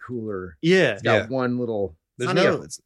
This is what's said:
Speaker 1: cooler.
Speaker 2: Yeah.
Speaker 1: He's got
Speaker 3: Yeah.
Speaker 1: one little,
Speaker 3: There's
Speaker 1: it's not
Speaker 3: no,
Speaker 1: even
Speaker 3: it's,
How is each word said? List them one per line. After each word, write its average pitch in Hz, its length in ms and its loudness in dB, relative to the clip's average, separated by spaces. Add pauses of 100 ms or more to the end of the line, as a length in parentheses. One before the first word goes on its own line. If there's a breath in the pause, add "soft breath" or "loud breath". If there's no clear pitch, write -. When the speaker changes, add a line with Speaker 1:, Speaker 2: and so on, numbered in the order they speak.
Speaker 1:
cooler. 104 560 -8
Speaker 2:
Yeah. 165 340 4
Speaker 1:
He's 98 80 -14
got 113 120 2
Speaker 3:
Yeah. 101 140 2
Speaker 1:
one 123 300 -2
little, 107 380 -4 (200)
Speaker 3:
There's 120 140 -2
Speaker 1:
it's 185 60 2
not 180 80 4
Speaker 3:
no, - 100 4
Speaker 1:
even 78 100 -6
Speaker 3:
it's, - 220 -16